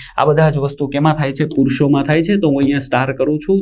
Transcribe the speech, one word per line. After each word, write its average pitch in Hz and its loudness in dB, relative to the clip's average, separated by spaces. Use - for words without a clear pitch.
આ 139 2
બધા 156 2
જ 147 -2
વસ્તુ 139 -4
કેમાં 143 0
થાય 147 -2
છે? 147 -4
પુરુષોમાં 139 0
થાય 151 0
છે. 196 0
તો 160 0
હું 139 2
અહીંયા 139 0
સ્ટાર 135 -2
કરું 147 -2
છું, 190 0